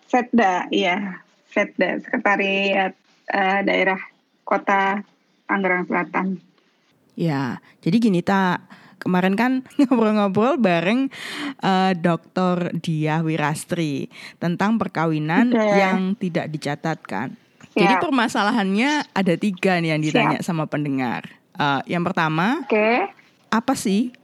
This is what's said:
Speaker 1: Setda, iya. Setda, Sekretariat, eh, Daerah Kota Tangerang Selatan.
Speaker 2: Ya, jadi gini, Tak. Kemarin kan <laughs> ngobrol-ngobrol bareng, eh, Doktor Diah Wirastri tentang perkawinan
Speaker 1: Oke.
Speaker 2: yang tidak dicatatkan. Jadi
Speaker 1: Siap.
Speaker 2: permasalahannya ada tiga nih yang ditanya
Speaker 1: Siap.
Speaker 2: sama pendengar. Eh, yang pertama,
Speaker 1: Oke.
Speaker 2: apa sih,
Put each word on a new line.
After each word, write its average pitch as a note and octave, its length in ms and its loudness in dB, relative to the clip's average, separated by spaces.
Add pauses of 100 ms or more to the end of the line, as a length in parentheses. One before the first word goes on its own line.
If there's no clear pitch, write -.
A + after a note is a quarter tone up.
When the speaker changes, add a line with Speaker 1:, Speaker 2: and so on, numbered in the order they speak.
Speaker 1:
Setda, A#3 640 0
iya. G3 560 -2 (240)
Setda, F3+ 560 -2
Sekretariat, G3 880 0 (320)
eh, G3 400 0
Daerah F#3 320 2 (480)
Kota G3+ 560 0 (480)
Tangerang F#3 400 0
Selatan. F3+ 480 -2 (800)
Speaker 2:
Ya, C#3 400 -2 (240)
jadi E3 160 2
gini, G#3 240 4
Tak. F#3+ 400 2 (400)
Kemarin F#3 320 2
kan A#3 180 0 (140)
<laughs> - 160 -2
ngobrol-ngobrol A3 800 2
bareng, G3+ 480 2 (480)
eh, F#3 400 2
Doktor F3 720 -2 (160)
Diah D#3 400 0
Wirastri D#3 880 -2 (240)
tentang F#3+ 400 0
perkawinan E3 720 0
Speaker 1:
Oke. G#3+ 240 2
Speaker 2:
yang F#3+ 480 2
tidak E3 320 -4
dicatatkan. D3 800 -6 (400)
Jadi F#3+ 240 4
Speaker 1:
Siap. - 80 0
Speaker 2:
permasalahannya A3+ 1040 0
ada F#3+ 320 0
tiga F#3 400 0
nih D#3+ 160 0
yang D#3 80 -2
ditanya - 320 0
Speaker 1:
Siap. - 80 -6
Speaker 2:
sama D#3+ 240 -4
pendengar. C3 580 -4 (280)
Eh, C#3+ 400 -2
yang F3 80 -2
pertama, E3+ 640 0
Speaker 1:
Oke. A3+ 400 2 (400)
Speaker 2:
apa - 320 0
sih, A3 320 0 (120)